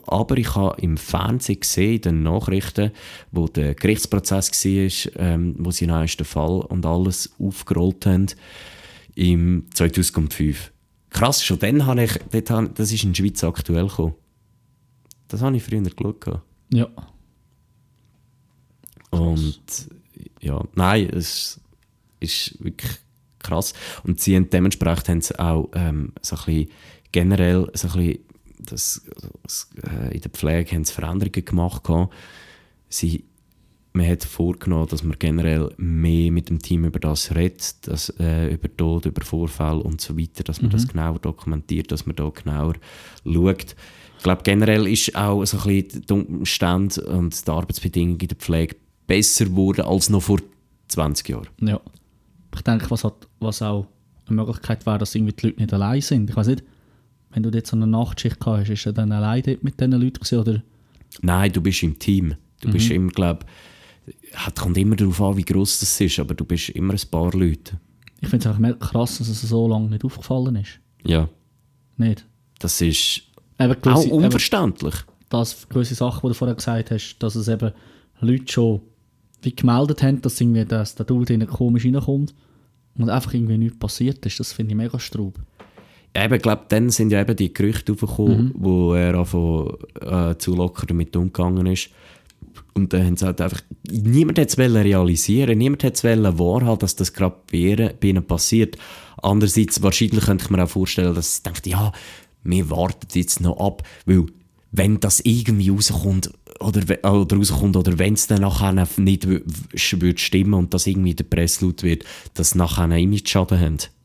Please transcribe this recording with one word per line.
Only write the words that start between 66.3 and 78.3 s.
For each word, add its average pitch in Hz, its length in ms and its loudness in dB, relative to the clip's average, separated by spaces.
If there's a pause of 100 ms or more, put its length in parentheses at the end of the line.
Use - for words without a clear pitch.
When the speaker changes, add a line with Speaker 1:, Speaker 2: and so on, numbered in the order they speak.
Speaker 1:
du - 100 -6
bist - 260 -4
immer 95 240 -2
ein 101 60 -2 (100)
paar 85 220 0
Leute. 87 460 0 (420)
Speaker 2:
Ich - 80 -6
find's 120 180 0
einfach 104 120 0
mehr 117 160 2
krass, - 440 -2
dass 113 100 -4
es 107 140 -6
so 117 260 2
lange 110 220 0
nicht 110 140 -4
aufgefallen 131 520 -2
ist. - 240 -8 (240)
Speaker 1:
Ja. 80 240 0 (720)
Speaker 2:
Nicht? 113 260 -2 (340)
Speaker 1:
Das - 220 -4
ist - 420 0 (380)
Speaker 2:
Eben 127 220 4
gewisse, 131 260 6
Speaker 1:
auch - 20 2
unverständlich. 151 840 2
Speaker 2:
eben - 100 -10 (240)
das - 400 -4
gewisse 123 260 0
Sachen, 123 280 -2
die 131 60 -2
du 117 60 0
vorher 123 220 -2
gesagt 117 340 -4
hast, - 280 -6
dass 107 160 -4
es 110 140 -2
eben 110 240 0 (480)
Leute 127 300 0